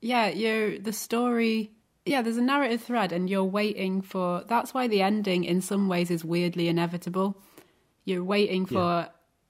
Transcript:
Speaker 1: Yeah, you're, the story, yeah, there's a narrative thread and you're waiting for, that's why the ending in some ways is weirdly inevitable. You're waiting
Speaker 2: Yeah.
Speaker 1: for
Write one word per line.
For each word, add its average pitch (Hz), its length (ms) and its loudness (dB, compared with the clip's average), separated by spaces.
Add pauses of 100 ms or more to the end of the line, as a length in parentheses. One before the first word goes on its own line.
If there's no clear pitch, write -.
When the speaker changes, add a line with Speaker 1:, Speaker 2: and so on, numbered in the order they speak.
Speaker 1:
Yeah, 233 280 2
you're, 214 500 0
the 208 140 -6
story, 233 800 0 (340)
yeah, 262 160 0
there's 226 160 -2
a 240 40 2
narrative 247 400 2
thread 214 300 0
and 180 160 -2
you're 196 160 2
waiting 196 560 -2
for, 180 460 -4
that's - 260 0
why 254 140 -2
the 208 160 2
ending 196 420 2
in 180 160 2
some 196 280 0
ways 175 220 0
is 165 140 -2
weirdly 175 440 0
inevitable. 175 680 -2 (680)
You're 180 200 -2
waiting 190 380 2
Speaker 2:
Yeah. 180 60 -2
Speaker 1:
for 175 400 2 (420)